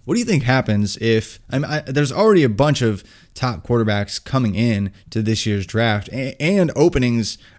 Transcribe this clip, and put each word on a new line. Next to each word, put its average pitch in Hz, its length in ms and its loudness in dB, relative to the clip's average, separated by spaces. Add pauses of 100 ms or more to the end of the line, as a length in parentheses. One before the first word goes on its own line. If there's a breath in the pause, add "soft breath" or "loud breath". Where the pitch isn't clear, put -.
what 127 100 -2
do 240 60 0
you 240 40 -6
think 143 180 0
happens 107 560 0
if, 110 400 -2 (120)
I 131 80 -4
mean, 143 120 -4
I, 151 100 -4
there's 135 320 -2
already 202 300 4
a 127 60 4
bunch 131 340 2
of 107 220 -2 (300 loud breath)
top 117 300 -6
quarterbacks 107 580 -2
coming 117 340 -2
in 101 360 0 (180 soft breath)
to 113 120 -2
this 110 240 -2
year's 101 200 -2
draft 110 420 -2
a-, 135 340 -10
and 175 320 2
openings, 123 640 2 (200 loud breath)